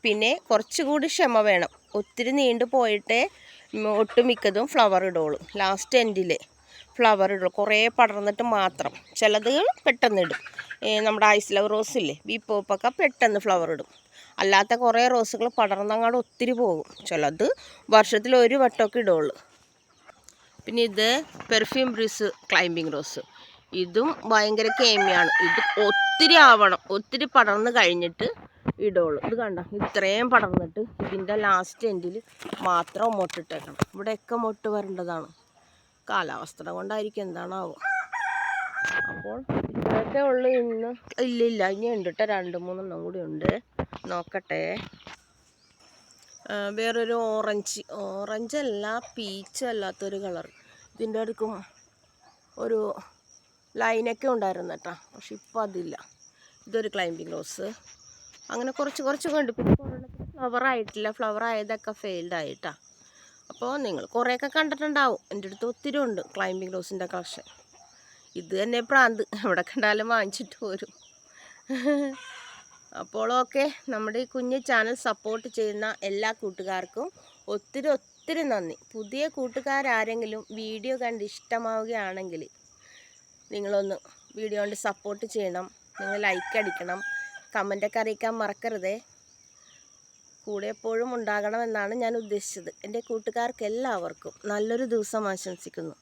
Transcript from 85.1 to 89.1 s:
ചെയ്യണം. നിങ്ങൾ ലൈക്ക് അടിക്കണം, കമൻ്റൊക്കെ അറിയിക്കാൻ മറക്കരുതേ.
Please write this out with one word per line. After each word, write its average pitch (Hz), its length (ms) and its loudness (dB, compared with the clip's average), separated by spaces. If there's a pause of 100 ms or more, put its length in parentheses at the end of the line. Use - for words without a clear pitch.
ചെയ്യണം. 185 300 -4 (340)
നിങ്ങൾ 196 260 -6
ലൈക്ക് 185 340 -2
അടിക്കണം, 185 400 -6 (560)
കമൻ്റൊക്കെ 202 480 -4
അറിയിക്കാൻ 220 380 -4
മറക്കരുതേ. 202 540 -6 (1500)